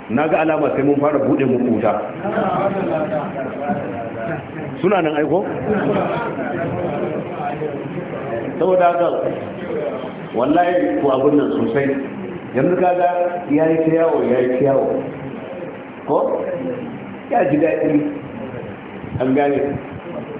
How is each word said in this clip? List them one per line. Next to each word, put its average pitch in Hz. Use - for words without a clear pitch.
Na 143
ga 165
alama 156
sai 139
mun 143
fara 143
buɗe 139
muku 123
wuta. 104
Suna 185
nan 156
aiko? 156
Saboda 180
haka, 175
wallahi 151
ku 143
abun 135
nan 127
sosai. 139
Yanzu 156
kaga 180
ya 151
yi 165
ta 160
yawo, 156
ya 123
yi 123
ta 135
yawo. -
Ko? -
Ya -
ji 147
daɗi. 151
An 131
gane. 143